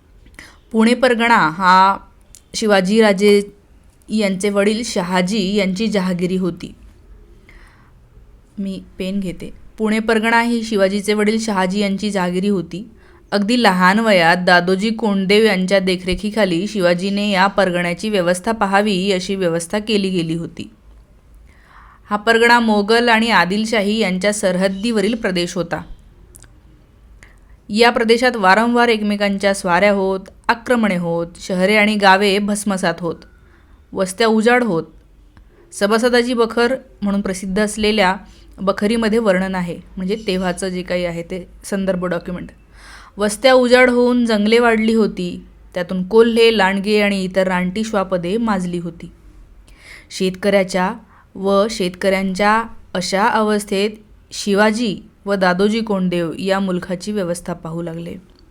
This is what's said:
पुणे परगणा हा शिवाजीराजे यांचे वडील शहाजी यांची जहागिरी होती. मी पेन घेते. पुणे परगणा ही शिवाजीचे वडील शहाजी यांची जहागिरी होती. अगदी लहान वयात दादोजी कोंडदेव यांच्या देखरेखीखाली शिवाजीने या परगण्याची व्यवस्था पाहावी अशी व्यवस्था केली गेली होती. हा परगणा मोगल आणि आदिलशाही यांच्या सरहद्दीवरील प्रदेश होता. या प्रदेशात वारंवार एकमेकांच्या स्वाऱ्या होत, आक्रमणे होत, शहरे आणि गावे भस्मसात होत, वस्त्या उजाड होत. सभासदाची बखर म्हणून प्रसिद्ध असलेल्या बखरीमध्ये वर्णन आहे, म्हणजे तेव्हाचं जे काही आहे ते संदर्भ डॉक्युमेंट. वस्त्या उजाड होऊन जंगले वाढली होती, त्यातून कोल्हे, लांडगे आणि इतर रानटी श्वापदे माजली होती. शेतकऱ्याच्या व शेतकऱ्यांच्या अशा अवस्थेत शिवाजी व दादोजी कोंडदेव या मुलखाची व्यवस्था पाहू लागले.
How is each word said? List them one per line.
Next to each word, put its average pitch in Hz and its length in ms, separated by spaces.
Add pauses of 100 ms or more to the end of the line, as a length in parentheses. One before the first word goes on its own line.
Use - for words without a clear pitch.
(720)
पुणे 226 220
परगणा 233 540
हा 185 480 (580)
शिवाजीराजे 208 880 (680)
यांचे 202 420
वडील 208 340
शहाजी 185 680
यांची 190 320
जहागिरी 185 500
होती. 180 380 (1800)
मी 190 240 (160)
पेन 190 220
घेते. - 400 (180)
पुणे 214 200
परगणा 226 440
ही 240 200
शिवाजीचे 208 520
वडील 208 240
शहाजी 196 420
यांची 196 300
जहागिरी 185 380
होती. 185 400 (440)
अगदी 208 300
लहान 185 360
वयात 185 380
दादोजी 185 540
कोंडदेव 208 540
यांच्या 190 340
देखरेखीखाली 185 880
शिवाजीने 196 640
या 190 160
परगण्याची 175 600
व्यवस्था 185 440
पाहावी 202 600
अशी 185 220
व्यवस्था 170 440
केली 208 320
गेली 170 240
होती. - 360 (1400)
हा 208 60
परगणा 226 440
मोगल 226 480
आणि 226 220
आदिलशाही 208 680
यांच्या 196 360
सरहद्दीवरील 196 800
प्रदेश 180 400
होता. - 280 (1900)
या 233 220
प्रदेशात 233 460
वारंवार 233 520
एकमेकांच्या 208 680
स्वाऱ्या 190 380
होत, 190 280 (280)
आक्रमणे 226 480
होत, 170 300 (140)
शहरे 185 360
आणि 214 180
गावे 196 440
भस्मसात 202 640
होत, 170 160 (760)
वस्त्या 185 340
उजाड 226 380
होत. 165 200 (880)
सभासदाची 240 600
बखर 233 400 (280)
म्हणून 202 180
प्रसिद्ध 190 420
असलेल्या 208 540 (460)
बखरीमध्ये 208 560
वर्णन 190 360
आहे, 175 240 (180)
म्हणजे 190 200 (100)
तेव्हाचं 185 420
जे 185 140
काही 180 220
आहे 170 180
ते 175 260 (160)
संदर्भ 190 400
डॉक्युमेंट. 175 440 (720)
वस्त्या 214 360
उजाड 247 360
होऊन 247 360
जंगले 214 320
वाढली 226 360
होती, 185 500 (300)
त्यातून 185 340
कोल्हे, 226 500
लांडगे 196 420
आणि 202 240
इतर 185 220
रानटी 185 380
श्वापदे 190 520
माजली 190 420
होती. 170 340 (960)
शेतकऱ्याच्या 190 840 (400)
व 196 360
शेतकऱ्यांच्या 196 920 (320)
अशा 190 320
अवस्थेत 214 640 (420)
शिवाजी 214 680 (260)
व 196 80
दादोजी 196 460
कोंडदेव 185 580
या 190 220
मुलखाची 185 520
व्यवस्था 175 400
पाहू 170 300
लागले. 170 320 (360)